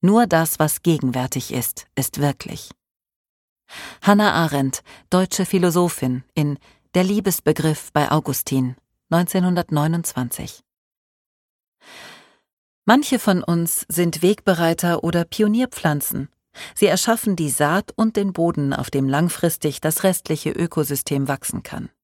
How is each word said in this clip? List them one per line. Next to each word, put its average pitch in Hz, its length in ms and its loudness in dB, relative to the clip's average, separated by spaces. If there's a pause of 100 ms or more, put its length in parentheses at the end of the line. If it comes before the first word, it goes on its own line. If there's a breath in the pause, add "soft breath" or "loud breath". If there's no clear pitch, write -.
Nur 214 260 4
das, 165 320 0
was 156 220 0
gegenwärtig 127 720 0
ist, - 320 -6 (100)
ist - 240 -4
wirklich. - 500 -4 (1300 loud breath)
Hannah 208 320 4
Arendt, 143 500 0 (260 loud breath)
deutsche 185 360 2
Philosophin, 170 800 0 (120)
in 147 240 0 (360 soft breath)
Der 180 80 4
Liebesbegriff 185 880 0
bei 147 200 0
Augustin, 131 640 -2 (340)
neunzehnhundertneunundzwanzig. 165 1500 -2 (2250 loud breath)
Manche 262 320 4
von 185 240 2
uns 170 460 -2
sind 170 340 0
Wegbereiter 175 840 2
oder 170 180 0
Pionierpflanzen. 208 1040 0 (480 loud breath)
Sie - 100 2
erschaffen 196 520 2
die 160 120 -2
Saat 147 460 0
und 220 220 0
den 202 160 0
Boden, 160 400 0
auf - 180 -4
dem 135 160 0
langfristig 156 720 0
das - 240 -2
restliche 165 480 0
Ökosystem 147 800 -2
wachsen - 340 -4
kann. - 260 -12 (140)